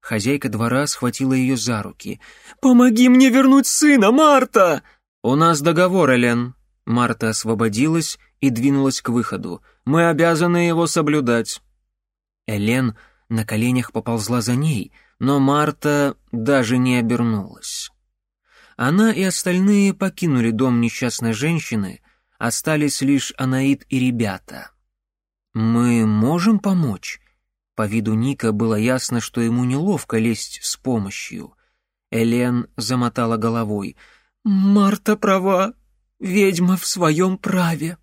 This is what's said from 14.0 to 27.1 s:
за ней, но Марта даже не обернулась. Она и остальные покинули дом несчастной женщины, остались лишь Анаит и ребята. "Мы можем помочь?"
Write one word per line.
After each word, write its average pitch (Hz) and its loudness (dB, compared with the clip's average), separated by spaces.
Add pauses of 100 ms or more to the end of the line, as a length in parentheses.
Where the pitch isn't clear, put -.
за 120 -2
ней, 139 -4 (280)
но 139 0
Марта 147 0 (140)
даже 123 0
не 127 2
обернулась. 117 -4 (840)
Она 185 2
и 190 -2
остальные 190 0
покинули 151 -2
дом 120 0
несчастной 117 -4
женщины, 120 -4 (360)
остались 147 -2
лишь 139 0
Анаит 131 -2
и 135 -2
ребята. 113 -4 (840)
"Мы 117 0
можем 160 2
помочь?" 170 -4 (540)